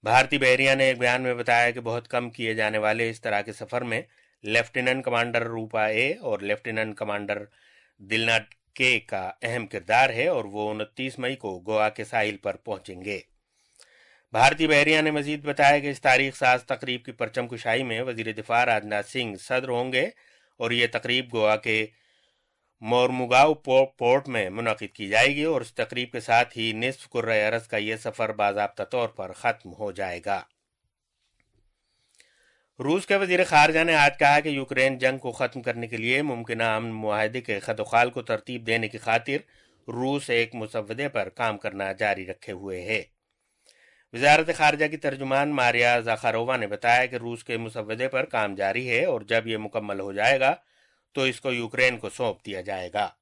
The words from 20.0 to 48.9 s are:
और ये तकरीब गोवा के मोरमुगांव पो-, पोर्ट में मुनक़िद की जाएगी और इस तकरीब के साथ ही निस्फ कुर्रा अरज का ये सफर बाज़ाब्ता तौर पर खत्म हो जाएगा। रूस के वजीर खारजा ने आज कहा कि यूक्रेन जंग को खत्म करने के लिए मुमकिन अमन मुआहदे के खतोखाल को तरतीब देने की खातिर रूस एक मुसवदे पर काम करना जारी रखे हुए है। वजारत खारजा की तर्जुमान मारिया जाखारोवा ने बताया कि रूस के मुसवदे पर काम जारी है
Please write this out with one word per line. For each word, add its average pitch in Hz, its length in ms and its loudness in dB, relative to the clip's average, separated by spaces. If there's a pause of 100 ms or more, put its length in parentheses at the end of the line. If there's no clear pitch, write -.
और 117 120 -2
ये 120 140 2
तकरीब 120 420 -2
गोवा 107 300 2
के 110 300 -2 (960)
मोरमुगांव 127 720 4
पो-, 135 300 4 (120)
पोर्ट 135 300 4
में 110 200 -2
मुनक़िद 107 420 -4
की 101 180 -10
जाएगी 135 360 4
और 151 180 0
इस 113 140 -16
तकरीब 123 360 -4
के 120 80 -6
साथ 117 360 2
ही 113 160 -2
निस्फ 120 340 -6
कुर्रा 113 280 -2 (120)
अरज 113 200 -2
का 110 120 -4
ये 107 180 -4
सफर 110 360 -6
बाज़ाब्ता 101 520 -2
तौर 117 340 -4
पर 92 140 -10
खत्म - 380 -4
हो 101 220 -8
जाएगा। 92 520 -6 (2250)
रूस 160 260 0
के 196 100 2
वजीर 185 280 2
खारजा 156 400 6
ने 165 100 2
आज 143 220 6
कहा 147 240 6
कि 147 160 -4
यूक्रेन 131 420 0
जंग 131 200 0
को 127 140 -8
खत्म 127 280 -4
करने 117 260 -4
के 117 100 -8
लिए 123 260 0
मुमकिन 117 380 -4
अमन 113 340 0
मुआहदे 110 460 -2
के 110 200 -4
खतोखाल 117 500 2
को 123 120 -8
तरतीब 117 420 -6
देने 113 240 0
की 110 100 -10
खातिर 117 460 -2 (440)
रूस 131 420 -4
एक 117 240 0
मुसवदे 113 540 -8
पर 104 200 -4
काम 110 280 -4
करना 98 380 -6
जारी 98 300 -2
रखे 95 280 -12
हुए 95 300 -10
है। 107 240 -4 (1080)
वजारत 151 360 4
खारजा 151 360 2
की 151 120 -4
तर्जुमान 135 540 -2
मारिया 120 480 4
जाखारोवा 113 560 0
ने 113 100 -4
बताया 120 400 2
कि 123 100 -8
रूस 117 260 -8
के 120 160 -6
मुसवदे 113 500 -6
पर 127 180 -2
काम 107 280 -2
जारी 101 320 -2
है 123 200 0